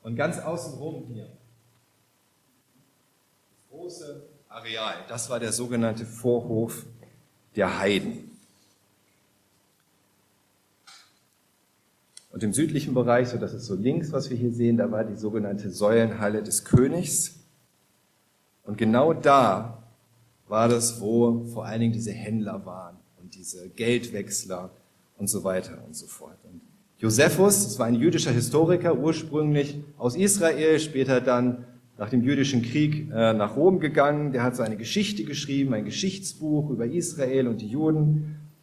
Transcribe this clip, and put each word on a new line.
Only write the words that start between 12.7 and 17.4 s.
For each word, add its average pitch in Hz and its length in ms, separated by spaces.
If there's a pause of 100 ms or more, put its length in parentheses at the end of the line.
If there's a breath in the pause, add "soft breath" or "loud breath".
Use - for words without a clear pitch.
Bereich, 123 340
so 120 80
das 101 160
ist - 140
so 98 80
links, 143 360
was 135 200
wir 123 60
hier 120 160
sehen, 117 260
da 101 120
war 107 140
die 101 120
sogenannte 101 540
Säulenhalle 107 720
des - 220
Königs. 151 720 (1300)